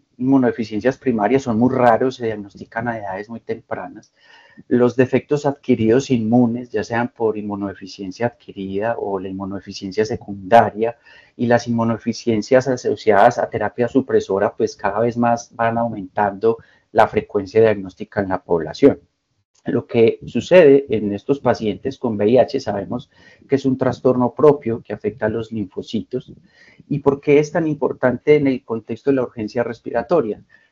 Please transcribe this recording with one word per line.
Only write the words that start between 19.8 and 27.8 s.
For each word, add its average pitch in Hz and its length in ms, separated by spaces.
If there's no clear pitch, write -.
que 113 400
sucede 139 640
en 104 240
estos 139 260
pacientes 113 560
con 113 200
V 104 120
I 123 80
H 123 240
sabemos 101 500
que 139 60
es 135 100
un 131 140
trastorno 123 560
propio 143 480
que - 100
afecta - 320
a 107 60
los 113 220
linfocitos. 107 840
¿Y 147 120
por 143 200
qué 143 200
es 151 120
tan 165 160
importante 147 680